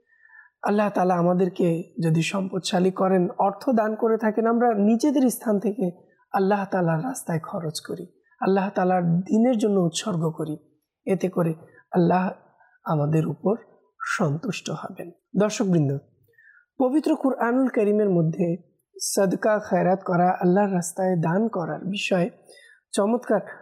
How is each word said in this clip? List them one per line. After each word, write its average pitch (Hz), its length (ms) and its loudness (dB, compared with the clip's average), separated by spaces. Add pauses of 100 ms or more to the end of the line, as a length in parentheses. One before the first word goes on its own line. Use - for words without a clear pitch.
(640)
আল্লাহ 208 280 0
তাআলা 185 240 2
আমাদেরকে 175 800 0 (100)
যদি 160 180 2
সম্পদশালী 190 680 -2
করেন, 185 380 2 (100)
অর্থ 294 320 -2
দান 220 240 2
করে 220 240 0
থাকেন, 220 280 0
আমরা 233 280 2
নিজেদের 233 560 4
স্থান 208 280 -2
থেকে 196 320 -2 (420)
আল্লাহ 196 320 2
তাআলার 165 400 0
রাস্তায় 180 360 -6
খরচ 165 400 -8
করি, 180 260 -12 (340)
আল্লাহ 196 300 0
তাআলার 185 320 2
দ্বীনের 214 560 2
জন্য 208 220 2
উৎসর্গ 170 500 -2
করি, 156 260 -6 (500)
এতে 190 220 0
করে 165 260 -2 (380)
আল্লাহ 180 380 2 (540)
আমাদের 156 420 0
উপর 180 300 -2 (640)
সন্তুষ্ট 165 520 -4
হবেন। 170 400 -10 (280)
দর্শকবৃন্দ, 180 600 2 (800)
পবিত্র 285 380 0
কুরআনুল 247 520 0
করিমের 208 420 2
মধ্যে 170 460 2 (460)
সদকা 185 560 0
খায়রাত 185 440 0
করা, 180 280 2
আল্লাহর 190 440 2
রাস্তায় 185 420 -2
দান 175 320 0
করার 160 360 -6
বিষয়ে 196 460 -2 (600)
চমৎকার 220 480 0 (220)